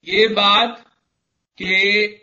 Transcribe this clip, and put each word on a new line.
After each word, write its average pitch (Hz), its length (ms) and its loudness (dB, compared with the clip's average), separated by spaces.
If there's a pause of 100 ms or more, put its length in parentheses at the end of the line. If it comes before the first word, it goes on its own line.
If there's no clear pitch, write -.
یہ 196 240 0
بات 208 420 0 (880)
کہ 196 500 0 (160)